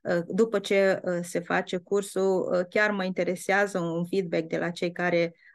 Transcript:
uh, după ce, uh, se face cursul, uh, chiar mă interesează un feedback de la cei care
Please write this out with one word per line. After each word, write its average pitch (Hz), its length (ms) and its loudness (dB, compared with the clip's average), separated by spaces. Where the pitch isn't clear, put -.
uh, 170 260 0
după 202 320 2
ce, 196 440 4
uh, 180 180 -2
se 175 180 -6
face 180 380 -2
cursul, 190 760 0
uh, 180 160 0
chiar 208 220 2
mă 196 120 -2
interesează 190 760 0
un 170 260 -2
feedback 170 420 0
de 165 100 -4
la 170 120 -2
cei 175 220 -4
care 170 420 0